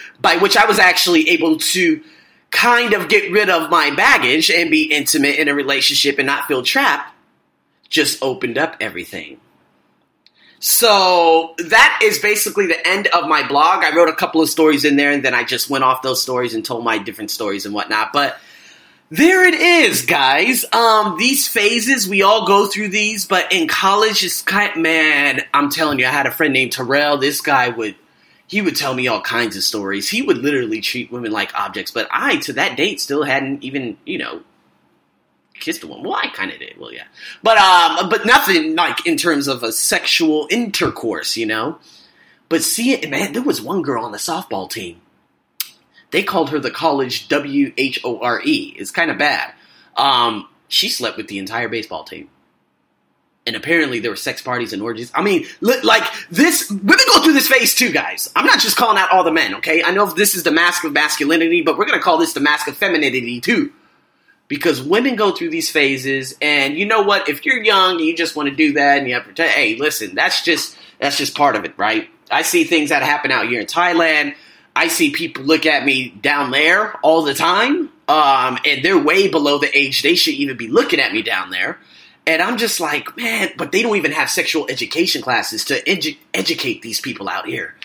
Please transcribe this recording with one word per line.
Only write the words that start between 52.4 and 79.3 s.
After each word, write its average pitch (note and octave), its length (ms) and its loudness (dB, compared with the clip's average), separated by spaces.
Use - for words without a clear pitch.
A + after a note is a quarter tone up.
And A2+ 100 -6
apparently C#3+ 440 0
there A2 120 -4
were F#2+ 60 -8
sex - 240 -8
parties A#2+ 320 -6
and G2 80 -6
orgies. A#2 320 -8
I D#3 80 0
mean, F#3+ 240 0
li-, A#3+ 200 2
like, A3 220 4
this, C#4 400 2
women G3 420 2
go - 80 6
through D#4 120 6
this C4+ 140 4
phase A#3+ 280 2
too, A#3 160 2
guys. G2 440 -4
I'm A3+ 100 2
not C#4+ 140 4
just G#3+ 180 0
calling A3 200 2
out F#3+ 140 2
all F#3 120 4
the E3 80 2
men, B2 240 0
okay? D#3+ 280 0
I F3 80 0
know G3+ 140 2
this F#3 300 0
is E3 80 -6
the D#3+ 80 2
mask E3+ 320 2
of D3+ 100 -6
masculinity, D#3+ 680 2
but D3+ 160 0
we're G#3 80 0
gonna - 160 0
call E3+ 160 2
this D#3+ 160 0
the C#3 60 -4
mask D3 280 0
of C3+ 100 -10
femininity C3 640 -2
too. - 320 0
Because C#3+ 340 -2
women A3 340 2
go G3+ 160 2
through E3+ 200 -6
these D#3+ 180 -4
phases, C3+ 720 -2
and D3 340 0
you G3+ 120 -2
know A3 160 2
what? G3 260 2
If C#3+ 160 -6
you're A#3 160 0
young, F#3 380 2
you D#3+ 160 0
just E3 200 -4
wanna D3 140 -2
do C#3+ 240 2
that, C#3+ 240 4
and C3+ 100 -2
you B2 60 -4
have A#2+ 220 -6
to, D#3+ 120 0
hey, A2+ 280 2
listen, A#2+ 400 -4
that's F3 280 -2
just, D#3 320 -2
that's C#3 180 -2
just C#3 180 -4
part C#3 200 2
of F#2+ 100 -4
it, - 120 -10
right? G#2+ 320 -2
I A2+ 100 0
see E3 220 0
things D3+ 260 0
that C#3+ 140 2
happen D3 260 -2
out A2+ 180 0
here A#2+ 120 -2
in G2+ 80 -6
Thailand. E3 680 2
I E3 120 2
see D4 240 0
people D3+ 320 -8
look D#3 220 2
at C#3+ 180 2
me C3 260 -2
down C#3 420 -2
there E3+ 500 2
all D#3+ 220 4
the C#3 100 -2
time, G#3+ 560 0
um, C3+ 580 2
and C#3 180 0
they're F#3 140 4
way F3 300 2
below D3 300 0